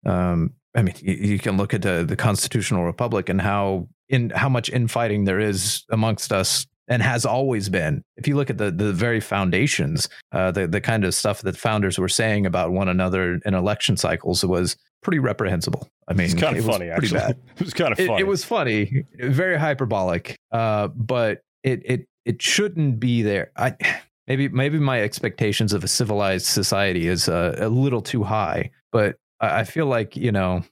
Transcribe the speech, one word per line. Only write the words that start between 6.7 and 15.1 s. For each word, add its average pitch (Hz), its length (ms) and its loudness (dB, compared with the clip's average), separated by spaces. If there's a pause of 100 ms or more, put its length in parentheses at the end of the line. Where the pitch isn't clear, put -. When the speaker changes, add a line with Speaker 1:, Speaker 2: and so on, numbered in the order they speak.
Speaker 1:
and 120 160 2
has 123 220 0
always 117 440 0
been. 85 340 0 (140)
If 127 100 -4
you 147 80 2
look 139 140 0
at 101 80 -4
the, 104 140 0
the 101 200 0
very 113 280 0
foundations, 92 920 0 (220)
uh, 92 200 0
the, 92 160 0
the 95 140 0
kind 110 240 0
of 87 80 0
stuff - 300 -2
that 95 120 -4
founders 104 440 0
were 92 100 0
saying 107 360 2
about 87 260 0
one 95 160 0
another 90 580 0
in 104 80 0
election 98 420 0
cycles - 480 0
was 90 320 0 (280)
pretty 170 160 0